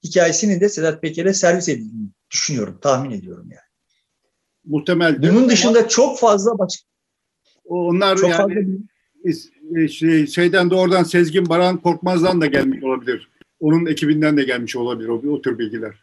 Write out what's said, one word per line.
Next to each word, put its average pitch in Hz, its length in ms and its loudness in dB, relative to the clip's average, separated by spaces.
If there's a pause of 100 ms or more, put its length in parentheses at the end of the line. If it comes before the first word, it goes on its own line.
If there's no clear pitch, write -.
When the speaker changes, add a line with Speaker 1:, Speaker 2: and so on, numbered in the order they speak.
Speaker 1:
hikayesinin 175 560 0
de 202 80 2
Sedat 160 340 -2
Peker'e 170 320 -2
servis 180 340 0
edildiğini 110 400 -6 (220)
düşünüyorum, 107 520 -6
tahmin 135 280 0
ediyorum 90 400 -12
yani. - 180 -20 (960)
Speaker 2:
Muhtemeldir. 160 680 0
Speaker 1:
Bunun 240 180 6
dışında 226 400 4
çok 262 300 2
fazla 208 400 2
başka 185 240 -6 (800)
Speaker 2:
Onlar 180 520 0
Speaker 1:
çok 185 140 2
Speaker 2:
yani 165 60 0
Speaker 1:
fazla 202 240 0 (640)
Speaker 2:
is-, 165 260 -4 (260)
e, 160 120 2
şey, 160 380 2
şeyden 175 440 2
doğrudan 185 320 2
Sezgin 170 460 0
Baran 180 280 2
Korkmaz'dan 175 640 0
da 156 60 0
gelmiş 135 380 -2
olabilir. 127 460 -6 (300)
Onun 165 260 2
ekibinden 151 500 0
de 143 60 2
gelmiş 123 340 -4
olabilir 117 320 -6
o, 117 240 -4
o 135 100 -6
tür 120 160 -4
bilgiler. 110 440 -8